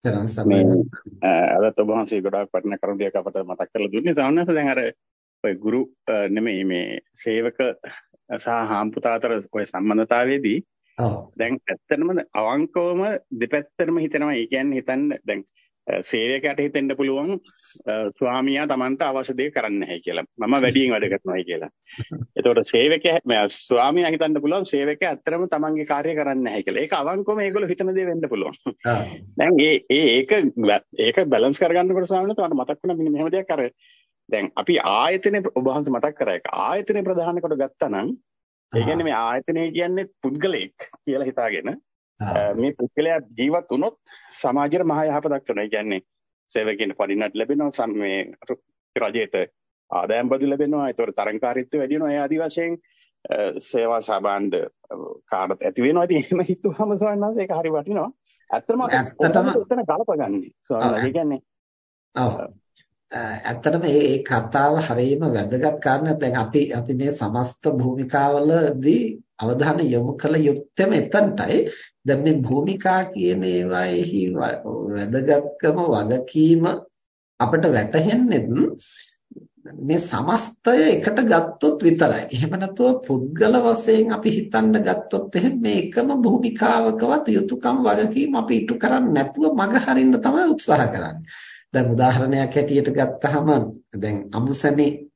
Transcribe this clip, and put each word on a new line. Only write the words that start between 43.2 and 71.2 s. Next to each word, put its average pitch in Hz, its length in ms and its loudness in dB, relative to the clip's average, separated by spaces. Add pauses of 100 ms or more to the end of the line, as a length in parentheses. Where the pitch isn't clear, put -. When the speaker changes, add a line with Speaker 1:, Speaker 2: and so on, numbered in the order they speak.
Speaker 2:
ජීවත් 151 360 -2
වුණොත් 165 260 -2 (380)
සමාජයට 143 500 0
මහා 156 220 0
යහපතක් 147 400 -2
කරනවා. 104 180 -2
ඒ 107 100 -6
කියන්නේ 104 260 -4 (520)
සේවකයන්ට 107 460 -2
පඩිනට් 101 400 -2
ලැබෙනවා, 143 320 -2
සම්-, 113 280 -4
මේ 98 200 -2 (800)
රජයට 107 420 -2 (520)
ආදායම් 107 380 -2
බදු 135 220 0
ලැබෙනවා, 143 380 -2
ඒතකොට 113 280 -4
තරංකාරීත්වය 123 640 -4
වැඩි 139 180 -2
වෙනවා. 156 160 -2
ඒ 143 120 -2
ආදි 156 180 -2
වශයෙන්, 170 340 -4 (480)
අ, - 160 -4 (200)
සේවා 117 420 0
සාභාණ්ඩ, 101 520 -2 (320)
අ, - 140 -14 (240)
කාටත් 95 420 -4
ඇති 120 200 0
වෙනවා. 175 180 4
ඉතින් 165 200 0
එහෙම 180 200 0
හිතුවම 202 540 -2
ස්වාමීන් 208 280 0
වහන්සේ 214 200 -2
ඒක 180 100 -4
හරි 160 180 -2
වටිනවා. 196 360 -4 (400)
ඇත්තටම 240 360 -2
අපි - 100 0
Speaker 1:
ඇත්තටම 160 460 0
Speaker 2:
කොහොමද 240 220 0
එතන 240 240 -2
ගලපගන්නේ 147 720 -2
ස්වාමීන් 117 320 0
වහන්සේ? 107 100 0
Speaker 1:
ඔව්. - 20 0
Speaker 2:
ඒ 131 80 0
කියන්නේ 147 280 -2 (760)
Speaker 1:
ඔව්. 120 180 0 (800)
අ, 123 80 -6 (220)
ඇත්තටම 147 400 -2
මේ, 147 160 4
මේ 135 240 2
කතාව 139 580 2
හරියම 135 480 0
වැදගත් 127 520 0
කාරණා. 151 400 0
දැන් 127 160 0
අපි, 127 260 2 (100)
අපි 123 220 -4
මේ 139 180 -2
සමස්ත 123 600 -4
භූමිකාවලදී 139 1300 2 (320)
අවධානය 147 480 0
යොමු 123 320 0
කළ 151 240 0
යුත්තේම 151 520 0
එතනටයි. - 680 2 (420)